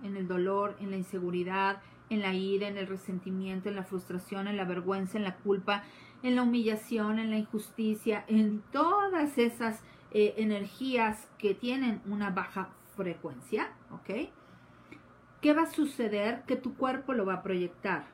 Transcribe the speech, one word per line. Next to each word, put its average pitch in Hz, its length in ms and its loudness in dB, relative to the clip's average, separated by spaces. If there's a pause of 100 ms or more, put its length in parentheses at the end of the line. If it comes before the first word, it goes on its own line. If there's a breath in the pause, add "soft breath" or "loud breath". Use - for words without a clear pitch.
en 196 120 -6
el 190 120 -4
dolor, 196 520 0
en 196 120 -6
la 190 60 -4
inseguridad, 185 840 -2 (280 loud breath)
en 214 120 0
la 190 140 0
ira, 196 320 0
en 202 100 -6
el 196 80 -4
resentimiento, 190 840 -6
en 202 60 -4
la 190 80 -4
frustración, 185 640 -6
en 208 80 -2
la 190 100 -2
vergüenza, 185 520 -2
en 214 60 0
la 190 140 -4
culpa, 202 460 0 (380 loud breath)
en 247 140 2
la 247 80 4
humillación, 220 760 2
en 220 140 0
la 214 60 0
injusticia, 214 920 -2
en 214 340 4 (100)
todas 339 680 2
esas, 233 420 0 (300 loud breath)
eh, 208 260 4
energías 220 920 0 (120)
que 196 160 2
tienen 247 500 0
una 202 240 -2
baja 190 400 -4 (260)
frecuencia, 175 800 -4 (160)
¿ok? 202 400 -8 (1120 loud breath)
¿Qué 294 120 8
va 320 100 4
a 330 80 -2
suceder? 220 720 0
Que 254 100 0
tu - 200 -4
cuerpo 262 380 -2
lo 220 120 2
va 190 100 0
a 180 80 -6
proyectar. 180 720 -2